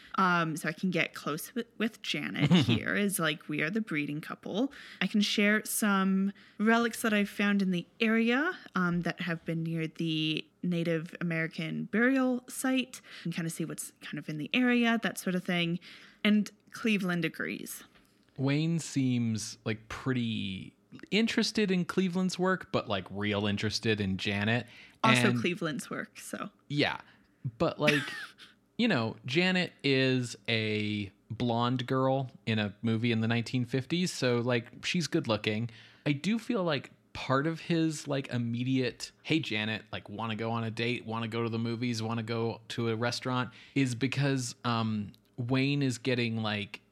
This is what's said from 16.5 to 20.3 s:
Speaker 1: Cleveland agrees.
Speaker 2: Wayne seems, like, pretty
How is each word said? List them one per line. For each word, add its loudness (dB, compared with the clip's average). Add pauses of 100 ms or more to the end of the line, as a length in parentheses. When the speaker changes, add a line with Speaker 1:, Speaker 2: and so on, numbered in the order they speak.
Speaker 1:
Cleveland 0
agrees. -6 (520)
Speaker 2:
Wayne 2
seems, 0
like, -4
pretty -4 (400)